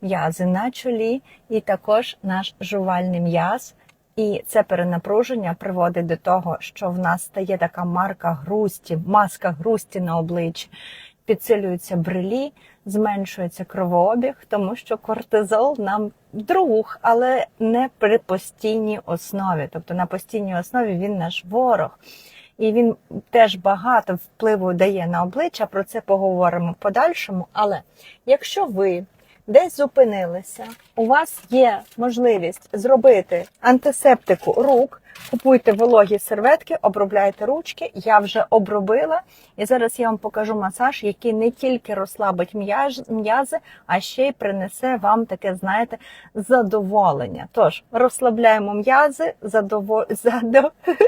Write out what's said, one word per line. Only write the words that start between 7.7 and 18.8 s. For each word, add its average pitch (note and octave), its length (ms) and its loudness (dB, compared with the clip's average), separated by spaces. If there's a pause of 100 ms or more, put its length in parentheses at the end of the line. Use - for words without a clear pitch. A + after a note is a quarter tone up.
марка F3+ 480 -2
грусті, F3 760 -4
маска G3 440 0
грусті F#3+ 500 -4
на E3+ 180 -2
обличчі, E3+ 520 -6 (540)
підсилюються F#3+ 720 -2
брелі, F#3 560 -4 (340)
зменшується G3 760 -4
кровообіг, G3 720 0 (140)
тому G#3 280 -2
що - 220 -8
кортизол A3 800 0
нам G#3 320 -4 (220)
друг, A3+ 720 0
але B3 440 2 (120)
не A#3 400 0
при G#3+ 200 4
постійній G#3+ 880 -4